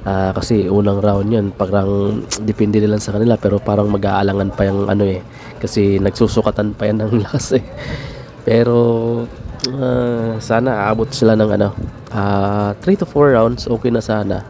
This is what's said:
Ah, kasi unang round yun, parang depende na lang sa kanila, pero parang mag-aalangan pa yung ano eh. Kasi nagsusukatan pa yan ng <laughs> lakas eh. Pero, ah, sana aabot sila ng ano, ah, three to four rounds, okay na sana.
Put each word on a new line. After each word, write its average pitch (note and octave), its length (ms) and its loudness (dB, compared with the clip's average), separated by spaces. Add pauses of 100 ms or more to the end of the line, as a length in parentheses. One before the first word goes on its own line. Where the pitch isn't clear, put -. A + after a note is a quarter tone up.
Ah, F#2+ 320 0
kasi G2 320 0
unang G2+ 320 2
round G2+ 320 2
yun, G2+ 240 0
parang G2+ 640 0 (240)
depende G#2+ 400 2
na G#2+ 120 2
lang G#2 80 -2
sa G2+ 120 -6
kanila, A2+ 240 2
pero G2+ 240 0
parang G#2 240 2
mag-aalangan G2 640 0
pa G2 160 0
yung G2 240 0
ano G2+ 160 2
eh. F#2 160 -4 (400)
Kasi G2+ 400 2
nagsusukatan G#2 720 0
pa G#2+ 160 -2
yan A2 160 -2
ng G#2 120 -2
<laughs> G#2 40 -2
lakas - 320 -4
eh. B2 100 0 (800)
Pero, A#2 320 2 (1040)
ah, A#2+ 640 -2
sana A2+ 480 0
aabot A2 160 0
sila A2 320 2
ng G#2+ 160 4
ano, G2+ 160 2 (400)
ah, G2+ 720 0
three F#3+ 160 2
to F3 80 -2
four C#3+ 240 4
rounds, A#2 400 2
okay A2+ 160 -2
na A#2 160 0
sana. G2+ 460 -2